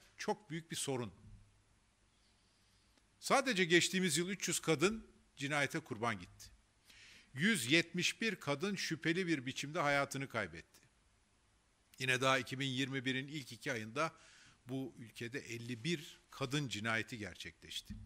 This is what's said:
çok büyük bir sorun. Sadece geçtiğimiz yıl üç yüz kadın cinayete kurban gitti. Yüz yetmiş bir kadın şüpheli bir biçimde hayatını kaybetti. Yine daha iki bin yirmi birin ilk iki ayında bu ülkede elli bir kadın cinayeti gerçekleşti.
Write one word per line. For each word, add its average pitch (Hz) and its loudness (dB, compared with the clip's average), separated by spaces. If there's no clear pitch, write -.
çok - -4
büyük 160 -8
bir - -6
sorun. 123 -2
Sadece 233 4
geçtiğimiz 175 4
yıl 175 2
üç 196 -4
yüz 170 0
kadın 165 2
cinayete 143 0
kurban 110 -2
gitti. - -16
Yüz 139 2
yetmiş 170 2
bir 220 0
kadın 151 -2
şüpheli 165 0
bir 143 0
biçimde 143 -4
hayatını 143 2
kaybetti. 85 -6
Yine 127 4
daha 131 6
iki 127 -4
bin 135 0
yirmi 131 0
birin 131 0
ilk 139 -10
iki 131 -6
ayında 123 -2
bu 135 -4
ülkede 117 -8
elli 117 -8
bir 156 -4
kadın 135 -2
cinayeti 110 -2
gerçekleşti. - -10